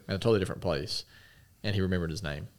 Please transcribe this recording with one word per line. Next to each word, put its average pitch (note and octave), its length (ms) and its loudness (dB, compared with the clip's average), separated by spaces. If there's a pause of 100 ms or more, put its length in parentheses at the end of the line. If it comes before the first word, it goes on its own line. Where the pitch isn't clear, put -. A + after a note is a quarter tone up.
in G#2 60 -2
a F#2+ 60 0
totally A2+ 200 4
different - 220 -2
place. D#2 420 -2 (600)
And G#2 100 0
he G2 80 2
remembered F2+ 300 0
his D2+ 100 -6
name. D2 260 -6 (120)